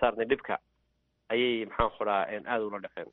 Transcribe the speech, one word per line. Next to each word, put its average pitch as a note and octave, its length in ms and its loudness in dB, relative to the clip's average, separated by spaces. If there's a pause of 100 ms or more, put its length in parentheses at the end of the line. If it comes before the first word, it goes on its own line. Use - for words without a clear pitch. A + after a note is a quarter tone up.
saarnay A2+ 260 2
dhibka B2+ 320 0 (720)
ayay, A#2 360 2
maxaan G#2+ 320 0
ku A2 60 -2
dhahaa, G2+ 280 2
een, G#2 140 -6
aad A#2 160 0
ula G#2 180 -6
dhaceen. F2+ 320 -12